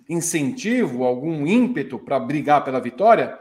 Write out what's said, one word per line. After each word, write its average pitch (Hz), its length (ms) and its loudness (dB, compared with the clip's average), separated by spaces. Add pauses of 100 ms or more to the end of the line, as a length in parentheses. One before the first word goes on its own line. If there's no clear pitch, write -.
incentivo, 165 920 -2
algum 143 420 -2
ímpeto 180 540 0
pra - 200 -2
brigar 143 440 2
pela 131 160 -4
vitória, 147 600 2